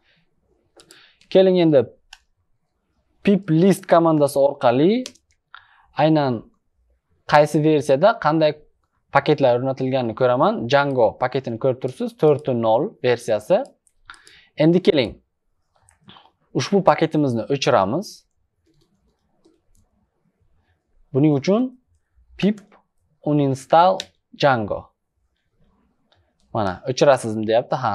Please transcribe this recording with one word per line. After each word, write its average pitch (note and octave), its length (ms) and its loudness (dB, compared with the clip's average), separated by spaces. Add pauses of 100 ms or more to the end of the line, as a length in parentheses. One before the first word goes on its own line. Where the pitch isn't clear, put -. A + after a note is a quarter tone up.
(1300)
Keling, F#3 280 4
endi D3+ 240 4 (1400)
pip G3 260 0
list E3+ 360 2
komandasi D#3+ 520 2
orqali C#3 520 2 (1040)
aynan D3 360 0 (960)
qaysi D3+ 340 4
versiyada D3+ 460 2 (100)
qanday D#3 320 0 (640)
paketlar C3+ 460 0
o'rnatilganini C3 560 -6
ko'raman. C3 380 0 (120)
Django C3+ 420 0 (100)
paketini B2+ 420 -6
ko'rib B2+ 220 -4
turibsiz, A3+ 320 -10
to'rt C#3+ 400 0
nol A#2 360 -2 (120)
versiyasi. A#2+ 640 -2 (920)
Endi E3+ 240 2
keling, C#3+ 300 0 (1400)
ushbu F3+ 280 -2
paketimizni D3 680 0
o'chiramiz. C3+ 580 0 (3000)
Buning D3 200 2
uchun F3+ 280 0 (720)
pip G#3 280 -4 (640)
uninstall D3+ 720 2 (340)
Django. B2 500 -2 (1700)
Mana, G2 180 -4 (140)
"O'chirasizmi?" B2+ 600 0
deyapti. A2+ 280 -2
Ha, B2+ 200 -4